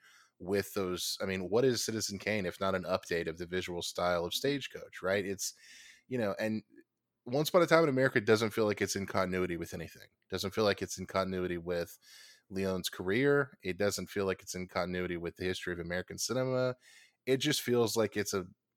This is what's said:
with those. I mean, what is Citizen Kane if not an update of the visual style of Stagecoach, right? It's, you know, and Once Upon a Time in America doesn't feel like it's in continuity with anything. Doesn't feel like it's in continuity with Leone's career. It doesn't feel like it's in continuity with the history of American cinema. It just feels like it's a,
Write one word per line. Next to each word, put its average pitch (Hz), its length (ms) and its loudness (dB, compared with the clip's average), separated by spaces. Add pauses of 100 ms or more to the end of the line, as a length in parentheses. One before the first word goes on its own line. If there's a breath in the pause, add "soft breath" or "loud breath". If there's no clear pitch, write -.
(400 loud breath)
with 95 360 0
those. 90 460 -2
I - 40 -2
mean, 92 240 -2
what 117 160 4
is 120 180 2
Citizen 101 360 -4
Kane 101 260 -2
if - 160 -4
not 95 140 2
an 92 80 -2
update 85 440 -2
of 80 100 -6
the 87 100 -8
visual 90 340 -4
style 87 420 -2
of 87 100 -6
Stagecoach, - 680 -6
right? 95 240 0
It's, 95 300 -6 (520 loud breath)
you 127 100 -4
know, 104 220 0
and 110 240 -2 (640)
Once 143 240 0
Upon 180 140 6
a 165 40 4
Time 165 160 6
in 160 60 4
America 131 320 4
doesn't 110 300 6
feel 113 140 2
like 104 160 2
it's 98 140 0
in 98 100 -2
continuity 92 520 0
with 85 160 -8
anything. 90 340 -12 (240)
Doesn't 92 220 -4
feel 110 100 2
like 101 180 4
it's - 180 -6
in 92 60 -6
continuity 92 520 -2
with 85 420 -4 (500 loud breath)
Leone's 95 380 -2
career. 135 760 0
It 92 160 -4
doesn't 98 320 0
feel 101 160 -2
like 92 160 0
it's - 140 -12
in 90 140 -6
continuity 90 480 -2
with 85 180 -6
the - 80 -8
history 92 300 -4
of 87 60 -6
American 87 380 -6
cinema. 127 580 0 (500 loud breath)
It 131 120 4
just 147 240 0
feels 120 360 4
like 110 180 2
it's 104 180 -2
a, 95 120 0 (320)